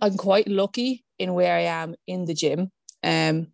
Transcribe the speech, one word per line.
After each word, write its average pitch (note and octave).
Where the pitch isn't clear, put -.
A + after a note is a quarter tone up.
I'm G3+
quite G3+
lucky G3+
in F3+
where F3
I E3+
am E3
in F3+
the E3
gym. D#3+
Um, D#3+